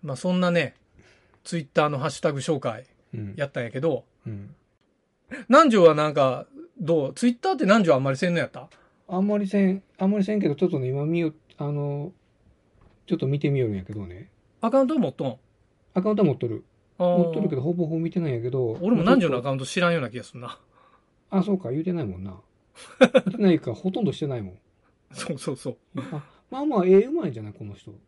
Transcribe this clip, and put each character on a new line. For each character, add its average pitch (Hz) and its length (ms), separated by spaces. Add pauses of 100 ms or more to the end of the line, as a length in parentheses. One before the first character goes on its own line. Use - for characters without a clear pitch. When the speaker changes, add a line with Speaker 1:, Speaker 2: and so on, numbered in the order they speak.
Speaker 1:
う - 20
ん。 - 20
Speaker 2:
ま 143 60
あ、 - 20
そ 180 160
ん 180 80
な 180 100
ね、 165 260 (680)
Twitter 156 460
の 147 80
ハ 139 100
ッ - 40
シ - 80
ュ - 40
タ 160 80
グ 139 80
紹 147 200
介 123 260 (280)
Speaker 1:
う 123 40
ん。 101 180
Speaker 2:
や 143 120
っ - 40
た 135 100
ん - 20
や 117 80
け 127 100
ど、 143 240 (200)
Speaker 1:
う 120 40
ん。 101 260 (920)
Speaker 2:
南 285 220
條 202 120
は 160 100
な 151 140
ん 151 60
か、 135 340 (320)
ど 156 280
う？ 127 60
Twitter 247 400
っ - 20
て 262 80
南 202 220
條 156 100
あ - 20
ん 131 60
ま 135 80
り 135 60
せ 180 120
ん 175 40
の 170 60
や 135 80
っ - 20
た？ 131 200 (380)
Speaker 1:
あ 185 120
ん 196 80
ま 208 100
り 208 100
せ 196 180
ん、 190 180 (140)
あ 185 80
ん 196 60
ま 208 80
り 196 40
せ 214 120
ん 208 60
け 185 60
ど、 143 80
ち - 80
ょ 180 40
っ - 20
と 165 100
ね、 127 100
今 139 160
見 170 140
よ、 160 140 (240)
あ 147 140
の、 143 400 (960)
ち - 60
ょ - 20
っ - 20
と 135 100
見 143 120
て 147 100
み 139 100
よ 123 80
る 107 60
ん 98 40
や 92 60
け 107 100
ど 104 120
ね。 90 240 (320)
Speaker 2:
ア 226 100
カ 269 100
ウ - 20
ン 262 40
ト 311 120
持 170 100
っ - 40
と 151 120
ん？ - 120 (560)
Speaker 1:
ア 185 80
カ 196 80
ウ 214 40
ン - 20
ト 208 80
は 180 40
持 139 60
っ - 40
と 123 100
る。 110 180 (320)
Speaker 2:
あ 180 60
ー。 175 140
Speaker 1:
持 170 140
っ - 20
と 160 60
る 196 100
け 156 60
ど、 127 60
ほ 160 120
ぼ 175 120
ほ 160 100
ぼ 165 40
見 165 120
て 180 80
な 165 80
い 135 60
ん - 20
や 113 60
け 123 80
ど。 123 320
Speaker 2:
俺 190 100
も 247 120
南 240 180
條 170 80
の 127 80
ア 123 40
カ 135 100
ウ 135 40
ン - 20
ト 131 80
知 - 140
ら 175 100
ん 170 40
よ 165 60
う - 20
な 117 80
気 110 80
が 107 60
す - 100
る 120 80
な。 123 180 (680)
Speaker 1:
あ、 190 140
そ 208 100
う 185 40
か、 120 140
言 143 80
う 160 40
て 180 100
な 165 80
い 131 40
も 90 120
ん 92 60
な。 95 160 (360)
<laughs> - 240
言 254 100 (160)
う 190 60
て 185 60
な 196 140
い 160 80
か、 - 140
ほ 185 180
と 240 100
ん 208 40
ど 143 60
し - 80
て 151 80
な 135 80
い 113 60
も 95 100
ん。 92 60 (560)
Speaker 2:
そ - 200
う 139 40
そ 151 160
う - 20
そ 135 160
う。 120 60 (340)
Speaker 1:
あ、 147 140 (260)
ま 254 80
あ 285 60
ま 254 160
あ、 180 40
絵 190 200
う 269 60
ま 311 160
い - 20
ん 123 40
じ 113 60
ゃ 110 40
な 107 80
い、 - 20
こ - 100
の 101 100
人。 101 200 (140)